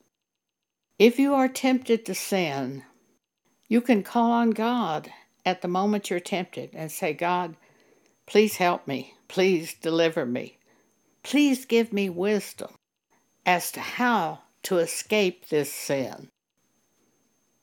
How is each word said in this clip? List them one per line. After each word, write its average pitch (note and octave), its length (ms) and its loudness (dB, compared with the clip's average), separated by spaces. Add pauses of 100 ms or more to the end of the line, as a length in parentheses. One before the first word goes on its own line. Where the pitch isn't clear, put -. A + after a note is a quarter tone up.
(960)
If A#3+ 220 6
you C#4 160 4
are C4 120 4
tempted B3+ 600 0
to F#3+ 80 -4
sin, C#3 680 -2 (840)
you A#3 140 4
can A#3 200 2
call A#3 300 0
on A#3 180 2
God G#3+ 640 -2 (320)
at F3+ 160 -2
the F3+ 60 -6
moment G3+ 420 0
you're F3+ 100 -2
tempted - 540 -8
and D#3 180 -12
say, D#3+ 220 -4
"God, E3+ 420 -4 (720)
please G#3+ 320 2
help F3 300 0
me. C3+ 260 -8 (140)
Please F#3 480 0
deliver E3 500 0
me. A#2+ 320 -8 (640)
Please C#4 440 2
give A#3 280 2
me G3 160 0
wisdom G3 680 -4 (680)
as F3+ 280 2
to - 80 -12
how G3 600 -2 (220)
to - 160 -2
escape F3+ 680 -2
this D3 260 -2
sin." - 560 -6 (1300)